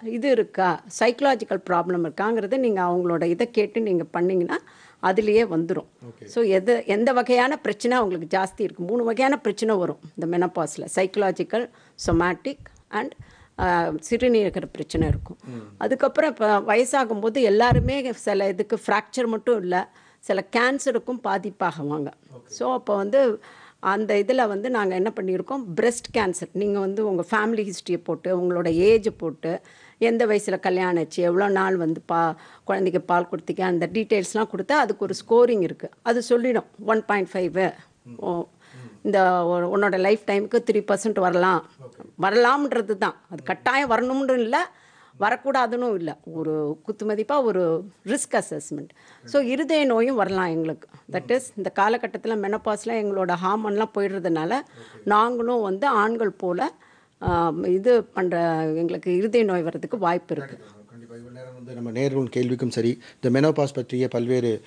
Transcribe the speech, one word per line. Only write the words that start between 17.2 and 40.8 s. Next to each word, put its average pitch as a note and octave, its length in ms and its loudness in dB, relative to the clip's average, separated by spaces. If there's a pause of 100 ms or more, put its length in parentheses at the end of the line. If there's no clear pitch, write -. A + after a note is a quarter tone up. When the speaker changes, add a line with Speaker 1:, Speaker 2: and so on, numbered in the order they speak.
Speaker 1:
எல்லாருமே A#3+ 680 4
சில G3+ 360 -2
இதுக்கு G3+ 400 -2
ஃப்ராக்சர் G#3+ 380 0
மட்டும் A3+ 360 0
இல்ல, F3+ 280 -2 (300)
சில G3 260 -2 (120)
கேன்சருக்கும் B3 680 0
பாதிப்பாகுவாங்க. E3 840 -4
Speaker 2:
ஓகே. - 400 -20
Speaker 1:
So, B3 260 -4
அப்ப B3 220 -2
வந்து G#3+ 460 2 (380)
அந்த G#3 360 0
இதுல G#3 320 2
வந்து G#3 220 -4
நாங்க G3+ 260 0
என்ன G3 200 0
பண்ணியிருக்கோம், F#3+ 480 -4 (120)
பிரஸ்ட் A#3 420 0
கேன்சர், F#3 340 -2
நீங்க G3+ 280 -2
வந்து G3+ 300 -2
உங்க F3 220 0
ஃபேமிலி G#3+ 400 0
ஹிஸ்டரிய F3 320 -4
போட்டு, F3+ 380 -2
உங்களோட F3 320 0
ஏஜ் G#3 440 4
போட்டு, E3 440 -6 (360)
எந்த A#3 280 2
வயசுல G3+ 340 0
கல்யாணம் F3+ 440 0
ஆச்சு, E3 200 -4
எவ்வளோ F3 240 2
நாள் F#3+ 280 2
வந்து E3 260 -2 (100)
பா-, E3 240 2 (280)
குழந்தைக்கு F#3 380 0
பால் F3 300 0
கொடுத்தீங்க, E3 300 -6
அந்த E3+ 320 0
டீட்டெயில்ஸ்லாம் G#3+ 540 0 (100)
கொடுத்தா F#3+ 140 -4
அதுக்கு A3 340 0
ஒரு F#3+ 80 -2
ஸ்கோரிங் A#3 480 4
இருக்கு. E3 280 -6 (120)
அது A#3+ 200 0
சொல்லிடும், A#3+ 440 2 (200)
ஒன் A3 200 0
பாயிண்ட் G3+ 280 0
ஃபைவ். F3+ 400 0 (300)
Speaker 2:
ம். A#3 140 -20
Speaker 1:
ஓ, - 140 -4
Speaker 2:
ம். E3+ 140 -4 (560)
Speaker 1:
இந்த F#3 440 4
ஒரு, F3 340 0
உன்னோட G3 200 2
லைஃப் G3+ 280 2
டைமுக்கு G#3 440 0
த்ரீ G#3 200 2